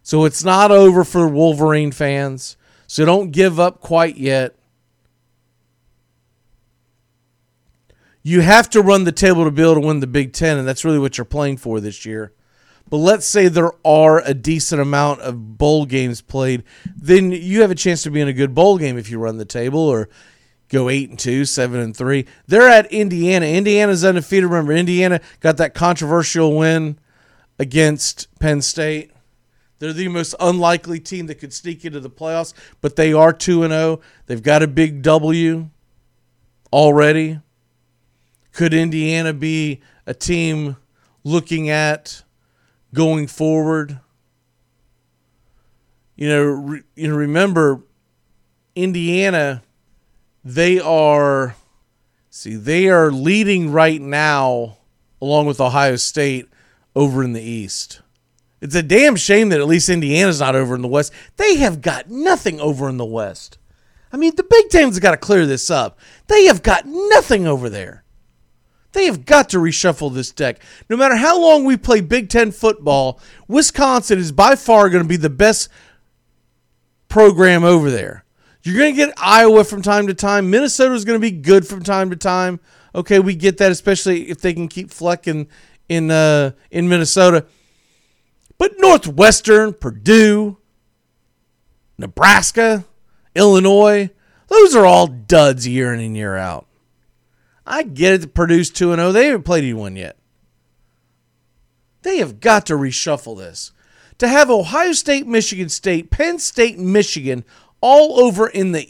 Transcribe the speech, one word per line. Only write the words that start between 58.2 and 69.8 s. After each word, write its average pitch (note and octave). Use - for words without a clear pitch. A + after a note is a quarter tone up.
It's C#3+
a E3+
damn A3+
shame G3+
that D#3
at C#3+
least E3
Indiana's E3
not C3
over B2+
in B2
the B2
West. D3
They G4
have F3+
got D3+
nothing B3
over C#3
in C3
the A#2+
West. A2
I C4
mean, D#4+
the F#4
Big G#4+
Ten's C4+
gotta F3
clear F#3
this C3+
up. C3
They G#4
have A3+
got F3+
nothing D4
over B2+
there. G2+
They F#4+
have E3+
got C#4+
to F#3
reshuffle D#3+